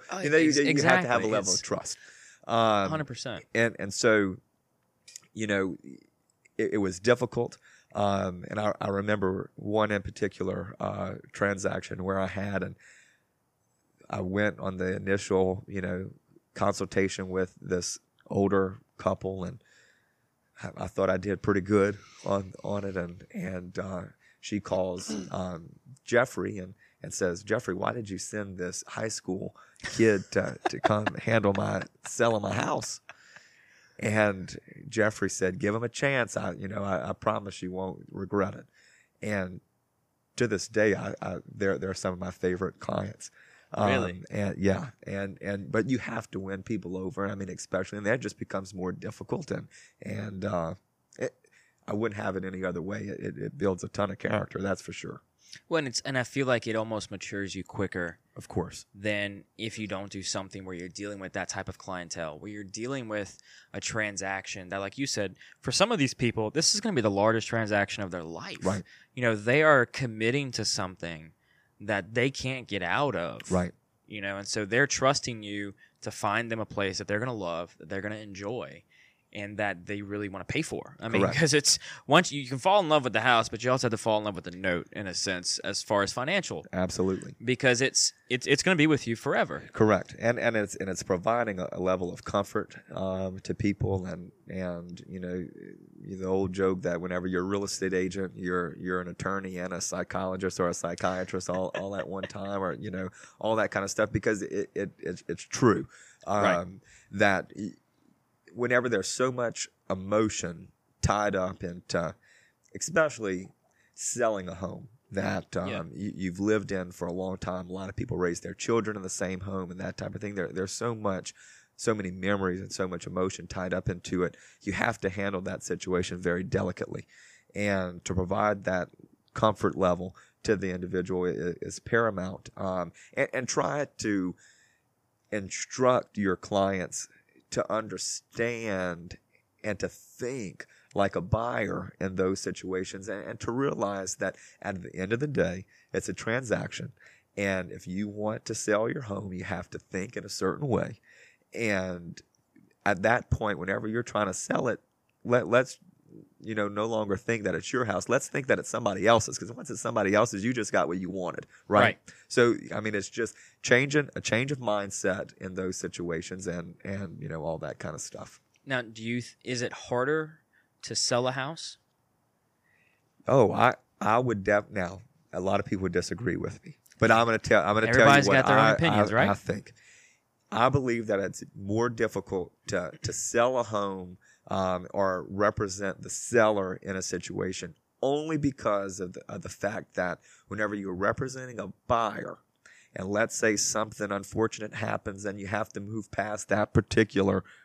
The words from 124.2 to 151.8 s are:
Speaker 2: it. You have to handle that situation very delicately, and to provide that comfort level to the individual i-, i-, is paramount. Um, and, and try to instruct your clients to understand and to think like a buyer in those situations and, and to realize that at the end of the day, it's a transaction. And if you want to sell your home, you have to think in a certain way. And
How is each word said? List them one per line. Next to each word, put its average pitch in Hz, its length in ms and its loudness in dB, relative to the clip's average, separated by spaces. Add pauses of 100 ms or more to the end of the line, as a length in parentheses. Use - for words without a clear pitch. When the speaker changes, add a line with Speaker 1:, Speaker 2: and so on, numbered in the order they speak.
Speaker 2:
it. 85 120 -2 (280)
You 98 100 -4
have 113 280 0
to 98 80 0
handle 98 320 -4
that 98 220 -6
situation 90 560 -2
very 90 240 0
delicately, - 600 -2 (500)
and 95 480 0
to 95 100 -2
provide 98 520 2
that 92 240 0 (440)
comfort 104 440 4
level 92 380 2 (280)
to 110 140 4
the 92 140 -2
individual 90 540 -2
i-, 90 40 2
i-, 82 320 -2
is - 180 -8
paramount. 98 800 0
Um, 92 340 -2 (220)
and, - 180 0
and 127 160 -4
try 143 400 0 (120)
to 95 360 0 (960)
instruct 113 840 0
your 98 180 4
clients 98 720 0 (440)
to - 200 -2
understand 101 1500 -4 (460)
and 104 160 -4
to 90 100 -2
think - 760 -8 (300)
like 98 200 2
a 85 60 0
buyer 107 800 -2
in 95 160 -4
those 95 240 2
situations 92 720 -6
and, 98 180 -8
and 120 120 -10
to - 120 -4
realize 101 640 -2
that 95 200 -4 (260)
at 95 200 -6
the - 140 -12
end 95 180 0
of 117 60 2
the 151 80 -2
day, 92 380 0 (280)
it's - 160 -2
a 95 40 -2
transaction. 107 800 -2 (460)
And 95 340 0
if - 160 -14
you 98 200 -4
want 107 380 -6
to 113 100 -4
sell 107 340 2
your 139 140 -4
home, 98 300 -6
you 92 100 -6
have 92 280 -6
to - 80 -10
think - 380 -8
in 101 80 -10
a 101 40 -12
certain - 380 -2
way. 113 320 0 (540)
And 92 640 -4 (640)